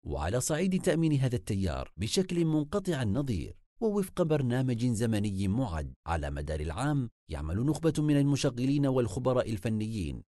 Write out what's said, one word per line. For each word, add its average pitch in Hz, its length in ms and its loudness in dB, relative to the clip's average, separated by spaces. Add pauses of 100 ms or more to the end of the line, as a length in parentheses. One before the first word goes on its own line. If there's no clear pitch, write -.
وعلى 82 340 -2
صعيد 170 420 0
تأمين 160 300 2
هذا 131 240 2
التيار 90 600 -2
بشكل 170 480 0
منقطع 156 580 0
النظير 104 540 -2 (240)
ووفق 202 420 0
برنامج 127 640 2
زمني 104 640 0
معد 82 440 -2 (140)
على 73 240 -2
مدار 73 300 -4
العام، 120 500 -2 (200)
يعمل 80 360 -2
نخبة 156 320 2
من 151 180 4
المشغلين 139 680 2
والخبراء 127 640 2
الفنيين 107 800 -4